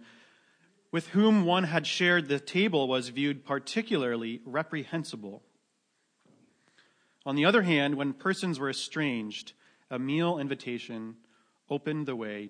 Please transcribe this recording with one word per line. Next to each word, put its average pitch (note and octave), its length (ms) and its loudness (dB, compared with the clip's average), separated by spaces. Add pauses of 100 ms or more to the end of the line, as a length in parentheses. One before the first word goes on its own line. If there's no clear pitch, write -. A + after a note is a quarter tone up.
(880)
with E3 180 -4
whom G#3 360 6
one F3+ 220 4
had D#3 200 0
shared F3 440 4
the C#3+ 100 2
table E3+ 480 2
was B2+ 220 0
viewed C#3 340 -2
particularly B2+ 1000 -2
reprehensible. C3+ 1000 -6 (1800)
On C#3 100 -2
the D3 80 4
other G3+ 200 6
hand, D3 320 4
when C#3 180 0
persons F#3 440 -2
were C3+ 120 -4
estranged, B2 840 -4 (400)
a B2+ 80 -6
meal D#3 400 0
invitation A#2 800 -8 (520)
opened D3+ 360 -4
the C3 100 -4
way G#2 340 -8